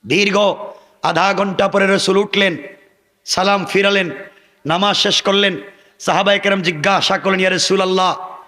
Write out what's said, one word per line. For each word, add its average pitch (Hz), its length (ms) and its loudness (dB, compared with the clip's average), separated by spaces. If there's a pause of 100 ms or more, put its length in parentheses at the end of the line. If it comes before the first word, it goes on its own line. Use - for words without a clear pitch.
দীর্ঘ 202 480 2 (480)
আধা 170 320 0
ঘন্টা 196 340 0
পরে 196 280 2
রসুল 190 200 0
উঠলেন, 196 400 0 (680)
সালাম 202 420 0
ফিরালেন, 196 440 0 (560)
নামাজ 180 300 0
শেষ - 260 0
করলেন। 196 340 0 (420)
সাহাবায়ে 196 400 2
কেরাম 196 240 0
জিজ্ঞাসা 180 560 0
করলেন, 190 220 0
"ইয়া 185 100 2
রাসূলুল্লাহ 185 880 0 (100)